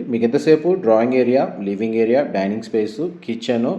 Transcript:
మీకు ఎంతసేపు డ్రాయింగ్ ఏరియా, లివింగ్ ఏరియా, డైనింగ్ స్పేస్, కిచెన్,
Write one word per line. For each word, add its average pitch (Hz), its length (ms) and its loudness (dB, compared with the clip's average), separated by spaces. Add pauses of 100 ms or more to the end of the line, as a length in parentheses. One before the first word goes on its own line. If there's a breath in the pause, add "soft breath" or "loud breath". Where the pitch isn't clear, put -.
(100)
మీకు 117 160 0
ఎంతసేపు 156 420 2 (140)
డ్రాయింగ్ 113 380 4
ఏరియా, 123 220 2 (260)
లివింగ్ 110 340 -2
ఏరియా, 120 180 4 (140)
డైనింగ్ 101 340 -2
స్పేస్, 110 300 -2 (260)
కిచెన్, 117 440 -2 (100)